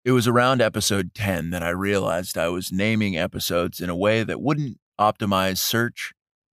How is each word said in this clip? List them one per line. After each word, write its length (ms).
It 60
was 160
around 340
episode 540
ten 360
that 120
I 60
realized 680
I 120
was 240
naming 440
episodes 640
in 80
a 80
way 280
that 160
wouldn't 400
optimize 600
search, 540